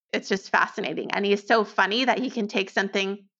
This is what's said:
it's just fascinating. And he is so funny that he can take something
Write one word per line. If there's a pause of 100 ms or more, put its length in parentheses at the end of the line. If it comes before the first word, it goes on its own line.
(120)
it's
just
fascinating.
And
he
is
so
funny
that
he
can
take
something (140)